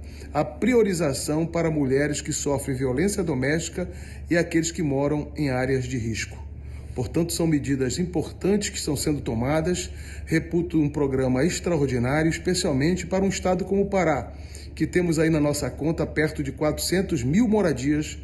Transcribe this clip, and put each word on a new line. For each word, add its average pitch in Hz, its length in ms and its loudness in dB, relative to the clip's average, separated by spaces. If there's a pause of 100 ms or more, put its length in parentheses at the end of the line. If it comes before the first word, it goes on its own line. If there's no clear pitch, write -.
(320)
a - 120 2
priorização 170 1000 2
para 165 240 0
mulheres 147 520 2
que 156 120 -6
sofrem 135 440 -2
violência 143 480 0
doméstica 160 680 -2 (400)
e 165 60 4
aqueles 165 340 2
que 175 140 -4
moram 143 520 0
em 147 140 0
áreas 127 340 0
de 127 140 -4
risco. 113 420 -6 (540)
Portanto, 165 380 -2
são 170 120 0
medidas 131 540 0
importantes 185 720 0
que - 80 -8
estão 151 160 -2
sendo 143 260 0
tomadas. 147 720 0 (360)
Reputo 165 540 0
um 147 80 4
programa 131 560 2
extraordinário, 147 840 2
especialmente 170 720 0
para 190 200 0
um 196 40 2
estado 185 360 0
como 196 180 2
o 196 80 0
Pará, 160 420 2 (440)
que 156 100 0
temos 170 320 2
aí 160 100 4
na 160 120 4
nossa 147 280 0
conta 160 380 -2
perto 151 340 0
de 135 120 -4
quatrocentos 160 720 0
mil 196 240 4
moradias 151 760 2